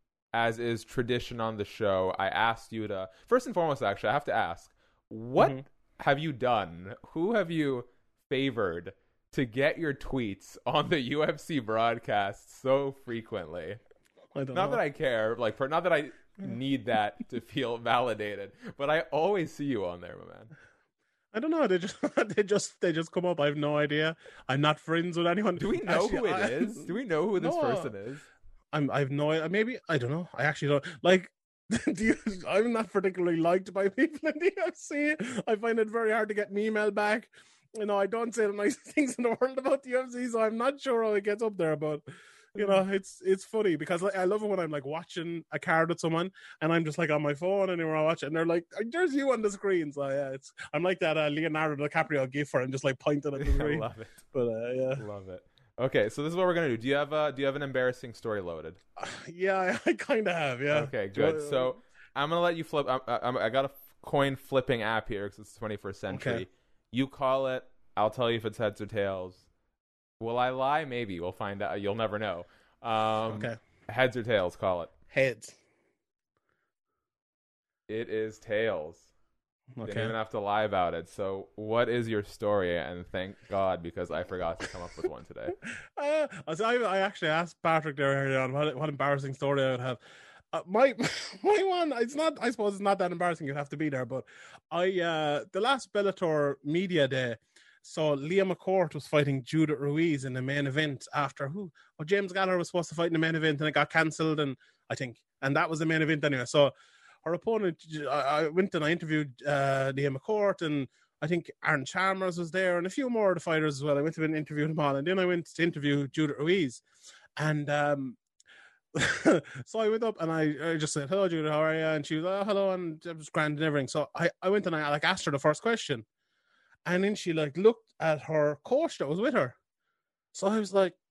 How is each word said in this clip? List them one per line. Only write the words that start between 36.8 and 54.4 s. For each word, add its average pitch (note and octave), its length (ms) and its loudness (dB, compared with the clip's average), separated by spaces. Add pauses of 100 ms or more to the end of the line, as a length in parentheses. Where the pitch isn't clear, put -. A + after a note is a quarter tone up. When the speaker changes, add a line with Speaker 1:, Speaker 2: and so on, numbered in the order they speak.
Speaker 2:
back. G#3 380 0 (500)
You G#3 80 -4
know, G3+ 120 2
I G3 80 2
don't A3+ 280 -4
say A3 120 2
the G3+ 60 0
nicest G#3 280 0
<laughs> - 40 -20 (100)
things C4+ 200 2
in B3 100 -4
the A#3 160 2
world C4 160 0
about C4+ 260 0
the B3+ 80 -12
U B3+ 120 2
F B3+ 80 -8
C, B3 180 -6
so A3+ 140 0
I'm A3 160 0
not C#4 220 0
sure A#3 240 0
how G#3+ 100 2
it G3+ 100 0
gets G#3 180 -2
up G#3+ 140 -2
there, D#3 200 0
but, D3+ 240 -4 (540)
you G3+ 120 -2
know, F#3+ 180 4
Speaker 1:
Mm. G3 80 -4
Speaker 2:
it's, - 320 -4
it's F#3+ 200 2
funny G#3 320 0
because, E3 260 -2
like, F#3+ 140 0
I F#3 80 0
love G#3+ 180 2
it G#3 60 -2
when F#3+ 120 0
I'm, D#3+ 100 -2
like, D3 160 -6
watching E3 640 -8
a D#3 60 -4
card E3 320 2
with E3 100 -2
someone E3 300 0 (300)
and D#3+ 120 2
I'm E3 120 4
just, D3+ 140 -6
like, E3 120 2
on D3+ 120 2
my D3 120 0
phone F#3+ 360 0
and F3 120 -2
I D#3 200 0
watch D#3+ 200 2
it C#3 40 -6
and D#3 100 -2
they're E3 100 2
like, E3+ 180 2 (260)
"There's E4 240 2
you C#4 180 2
on A3+ 100 0
the G#3 80 2
screen." F#3 420 0
So, C#3 160 -4
yeah, C3+ 220 -2
it's, C3+ 220 -12 (200)
I'm D#3+ 100 0
like F#3 180 2
that, D#3+ 180 2
uh, D3+ 100 2
Leonardo D#3 580 0
DiCaprio D3 440 0
gif C#3+ 240 -4
where B2+ 80 4
I'm C3 100 -4
just, C3+ 120 -4
like, C3+ 140 2
pointing C#3+ 360 0
at C3+ 60 -4
the C3+ 60 -2
Speaker 1:
<laughs> - 60 4
I - 20 6
Speaker 2:
screen. D3 260 2
Speaker 1:
love A2 200 -6
it. A2 60 -12 (260)
Speaker 2:
But, B2 160 2